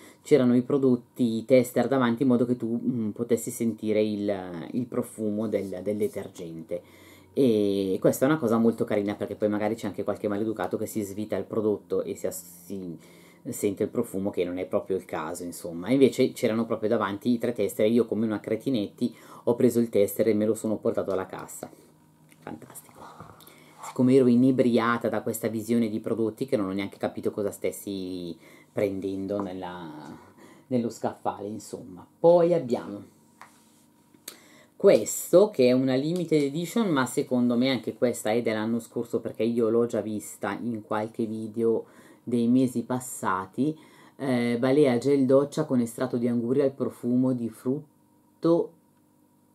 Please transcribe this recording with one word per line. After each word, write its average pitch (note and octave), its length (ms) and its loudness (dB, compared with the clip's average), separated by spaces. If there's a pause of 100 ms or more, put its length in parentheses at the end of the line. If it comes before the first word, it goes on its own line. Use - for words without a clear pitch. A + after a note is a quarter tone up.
(220)
c'erano B2 340 6
i B2+ 60 4
prodotti B2+ 840 0
tester B2 440 4
davanti B2 340 2
in C3+ 60 2
modo B2 180 4
che B2 100 0
tu, A#2 260 -4
mm, A2 280 -2
potessi A#2 400 -2
sentire G#2+ 520 -2
il, G2+ 300 0 (400)
il B2 140 -4
profumo A2 640 -4
del, G2 340 -4
del G#2 140 -2
detergente. F2+ 840 -6 (560)
E G2+ 600 2
questa C#3 240 2
è C3+ 60 4
una D#3 80 2
cosa A#2 180 0
molto A2+ 280 2
carina, G#2 300 -2
perché G2+ 200 -6
poi G#2+ 160 0
magari G#2 240 -2
c'è A2+ 120 -6
anche G2 180 -6
qualche G2+ 220 -4
maleducato G#2 520 -4
che G#2+ 80 -6
si G#2+ 160 -4
svita G2+ 340 -6
il E2+ 80 -4
prodotto G#2 580 -2
e F#2 120 -6
si - 120 -8
as-, - 380 -12
si F#2 320 -10 (540)
sente G#2 320 -2
il G2+ 80 -2
profumo, G2 400 -4
che F#2 120 -2
non F2+ 140 -4
è F#2 80 -4
proprio G2 320 -2
il F2+ 80 -6
caso, F2 400 -8
insomma. F2 460 -8
Invece C3 420 4
c'erano A2+ 320 0
proprio G#2+ 240 -2
davanti G#2 400 -2
i B2 80 2
tre A#2 160 -2
tester G#2+ 320 0
e A2 60 4
io, A#2 160 4
come G#2+ 180 -2
una G#2+ 160 -2
cretinetti, A2+ 720 -4 (300)
ho A#2+ 100 2
preso A#2 260 4
il A#2 100 2
tester G#2 380 2
e A2 40 6
me G#2+ 140 0
lo A2 80 2
sono G#2+ 220 -2
portato G2 340 -2
alla F#2+ 160 -2
cassa. - 440 -14 (680)
Fantastico. - 560 -18 (880)
Siccome B2+ 320 2
ero C3 140 8
inebriata A#2+ 840 4
da G#2 100 -4
questa A2+ 280 -4
visione A2+ 420 0
di A2 100 -4
prodotti A2+ 460 -4
che C3 100 -2
non F#2+ 140 -2
ho - 20 -4
neanche G2 240 -6
capito G#2 360 -4
cosa G2+ 180 -4
stessi F#2 840 -8 (380)
prendendo G2 720 -2
nella, F2+ 480 -10 (800)
nello A#2 200 0
scaffale, G#2 600 -6
insomma. F#2 580 -14 (120)
Poi E3+ 360 6
abbiamo A2 600 -4 (1600)
questo, F3+ 720 4
che C3 200 4
è B2 40 6
una C3 220 2
limited D#3 480 0
edition, E3+ 480 -2
ma C3+ 160 2
secondo B2 500 0
me B2+ 140 2
anche A#2 240 -4
questa A#2 360 -2
è A#2 120 0
dell'anno A2+ 360 -2
scorso, A#2 420 -6
perché - 220 -6
io A#2 280 2
l'ho A#2 160 4
già A#2 160 -2
vista G#2 500 -6
in A2 300 -6
qualche A2+ 420 -4
video A2 600 -2 (360)
dei A#2+ 240 0
mesi B2 360 2
passati. B2 960 -4 (400)
Eh, A#2+ 420 0
Balea C3 400 4
Gel C#3 260 2
Doccia C#3 400 4
con C3 160 0
estratto B2 380 -2
di A#2+ 100 0
anguria A#2+ 360 0
al C3+ 80 2
profumo B2+ 600 0
di A#2 160 -4
frutto - 1200 -2 (840)